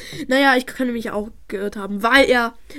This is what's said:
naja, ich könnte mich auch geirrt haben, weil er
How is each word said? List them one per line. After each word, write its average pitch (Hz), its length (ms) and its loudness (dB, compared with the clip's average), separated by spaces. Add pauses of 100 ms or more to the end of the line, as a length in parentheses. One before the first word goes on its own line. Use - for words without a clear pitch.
(280)
naja, 269 280 4
ich 254 100 -2
könnte 247 260 -4
mich 226 180 -6
auch 208 200 -6 (180)
geirrt 202 280 -6
haben, 202 260 -8
weil 254 260 6
er 240 260 2 (240)